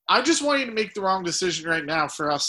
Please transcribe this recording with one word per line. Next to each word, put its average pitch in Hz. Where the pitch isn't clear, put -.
I 202
just 294
want 285
you 262
to 233
make 220
the 208
wrong 190
decision 165
right 165
now 156
for 147
us, 147